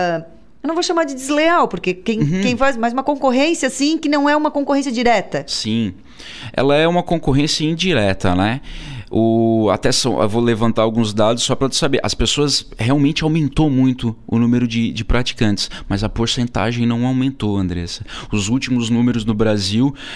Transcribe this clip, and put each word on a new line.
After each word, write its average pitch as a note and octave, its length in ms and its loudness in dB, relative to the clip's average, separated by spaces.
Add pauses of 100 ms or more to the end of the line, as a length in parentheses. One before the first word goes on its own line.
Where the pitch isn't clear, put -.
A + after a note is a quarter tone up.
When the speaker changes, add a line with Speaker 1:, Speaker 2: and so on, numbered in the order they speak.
(640)
Speaker 1:
eu C#4 40 -4
não E4 80 -2
vou F4 80 0
chamar E4+ 200 0
de C#4 100 -4
desleal, D4 540 2
porque F3+ 260 -4
quem, G#3+ 260 -4
Speaker 2:
Uhum. E3 220 0
Speaker 1:
quem A#3+ 140 0
faz, C4 220 2
mas A#3 160 -2
uma C4+ 100 -4
concorrência, C#4 680 2
sim, D4+ 280 0
que D#4+ 100 -4
não C#4+ 220 2
é D4 80 4
uma D4+ 120 0
concorrência C#4 440 0
direta? A3 540 0
Speaker 2:
Sim. A3 460 -2 (600)
Ela C#3 220 2
é D#3+ 120 4
uma F3 160 2
concorrência D3+ 640 0
indireta, B2+ 680 0
né? G#2+ 280 0 (480)
O, A2+ 600 2
até A2 180 0
são, A2 320 0
eu G#2+ 60 2
vou A2 140 0
levantar A2+ 400 2
alguns A2 320 0
dados A2+ 300 2
só C3 120 0
pra C3 140 0
tu - 80 -6
saber. C#3 260 0
As G#2+ 100 -2
pessoas C#3 520 0 (120)
realmente C#3+ 460 2
aumentou D#3 460 2
muito B2+ 440 2 (140)
o A2+ 100 0
número A#2+ 300 4
de, A2+ 240 0
de G#2+ 140 -6
praticantes, A#2 640 0 (180)
mas G2+ 160 -2
a G#2 60 0
porcentagem A#2 760 -2
não A#2+ 200 0
aumentou, B2+ 520 -2
Andressa. F2 460 -4 (300)
Os G2+ 160 -2
últimos B2 400 -2
números A#2 340 2
no A2+ 100 0
Brasil G#2+ 640 2 (200)